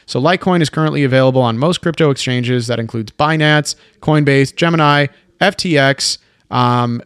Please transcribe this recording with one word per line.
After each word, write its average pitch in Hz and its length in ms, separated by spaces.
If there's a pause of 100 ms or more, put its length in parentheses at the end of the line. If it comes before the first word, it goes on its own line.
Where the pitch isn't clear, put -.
So - 160
Litecoin 180 400
is 143 80
currently 151 340
available 131 380
on 117 160
most 165 240
crypto 160 300
exchanges. 123 560
That 117 120
includes 113 320
Binance, 151 640 (240)
Coinbase, 139 560
Gemini, 147 520 (340)
F 180 160
T 165 200
X, 135 400 (320)
um, 120 560